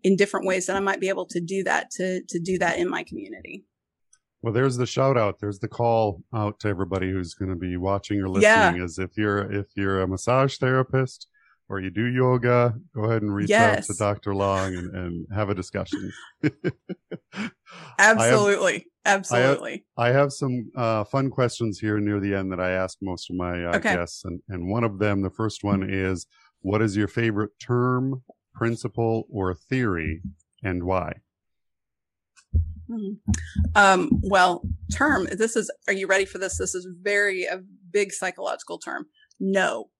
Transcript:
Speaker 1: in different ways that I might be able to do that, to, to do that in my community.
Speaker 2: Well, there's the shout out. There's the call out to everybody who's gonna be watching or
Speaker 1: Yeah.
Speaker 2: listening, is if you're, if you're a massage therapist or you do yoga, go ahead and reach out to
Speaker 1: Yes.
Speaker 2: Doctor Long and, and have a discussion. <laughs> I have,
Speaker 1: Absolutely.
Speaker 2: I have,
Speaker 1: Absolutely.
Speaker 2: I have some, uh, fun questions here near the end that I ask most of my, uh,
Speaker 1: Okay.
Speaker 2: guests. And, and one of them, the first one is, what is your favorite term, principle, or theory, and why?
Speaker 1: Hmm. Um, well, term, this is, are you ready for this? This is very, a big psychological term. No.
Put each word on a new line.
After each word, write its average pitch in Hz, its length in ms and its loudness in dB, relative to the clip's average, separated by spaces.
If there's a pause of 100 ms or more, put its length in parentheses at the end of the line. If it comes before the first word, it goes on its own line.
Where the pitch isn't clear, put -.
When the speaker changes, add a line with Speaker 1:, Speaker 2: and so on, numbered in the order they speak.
Speaker 1:
in 190 140 6
different 302 300 0
ways 190 180 0
that 190 120 -2
I 196 40 0
might 196 180 0
be 190 120 -2
able 190 160 -4
to - 140 -6
do 190 240 -4
that, 151 340 0
to, 185 280 -2
to 170 140 -6
do 185 180 -2
that 170 200 0
in 175 100 0
my 170 160 -4
community. - 640 -16 (720)
Speaker 2:
Well, 113 140 -4
there's 127 240 2
the 123 80 0
shout 131 320 2
out. 104 220 0
There's 104 180 -6
the 110 100 -6
call 113 540 0 (120)
out 107 260 -2
to 107 80 -2
everybody 92 420 -2
who's 90 240 -4
gonna 95 220 -4
be 90 200 -6
watching 98 460 -2
or 92 180 0
Speaker 1:
Yeah. 214 280 6
Speaker 2:
listening, 90 140 0
is 85 160 -8
if 92 200 -4
you're, 101 340 0
if 101 140 -4 (100)
you're 98 240 0
a 92 80 0
massage 127 480 2
therapist 131 680 0 (420)
or 98 120 -6
you 95 100 -4
do 107 160 0
yoga, 123 680 4 (180)
go 107 100 -4
ahead 113 160 2
and 104 140 -2
reach 104 160 -2
out 214 320 4
to - 80 -10
Speaker 1:
Yes. - 80 -6
Speaker 2:
Doctor 104 360 0
Long 95 400 0
and, 92 220 -8
and 87 380 -6
have 101 160 -2
a 101 40 0
discussion. 92 560 -6 (320)
<laughs> - 20 -4 (920)
I 214 160 -8 (480)
have, 214 200 8
Speaker 1:
Absolutely. 202 680 4 (180)
Speaker 2:
I 190 60 4
have, 196 100 6
Speaker 1:
Absolutely. 127 640 0 (120)
Speaker 2:
I 120 160 2
have 139 200 4
some, 123 440 -4
uh, 113 280 0
fun 135 260 0
questions 117 480 0
here 107 200 0
near 104 220 0
the 98 140 0
end 95 180 -2
that 90 80 -4
I 92 100 0
ask 92 320 -2
most 90 280 -8
of 90 60 -6
my, 87 280 -4
uh, 87 120 0
Speaker 1:
Okay. 101 200 0
Speaker 2:
guests. - 280 -6
And, 101 240 -10
and 90 220 -6
one 117 140 0
of 101 140 -2
them, 101 240 2
the 92 80 -2
first 110 340 -6
one 98 260 0
is, 95 360 -2 (340)
what 107 200 0
is 104 160 2
your 104 120 2
favorite 107 420 -2 (100)
term, 127 640 -2 (320)
principle, 113 760 -2
or 92 240 -2
theory, 87 680 -2 (400)
and 90 220 -2
why? 90 300 -2 (1700)
Speaker 1:
Hmm. 233 240 -8 (600)
Um, 196 360 6 (120)
well, 185 400 4 (300)
term, 262 380 2
this 220 260 -2
is, 220 140 -2 (160)
are 196 80 0
you 190 120 -2
ready 190 180 4
for 190 140 -8
this? 185 200 -4
This 190 160 -4
is 185 140 -8 (140)
very, 202 420 2
a 190 160 -4 (300)
big 196 220 0
psychological 185 640 -6
term. - 280 -10 (320)
No. 190 600 0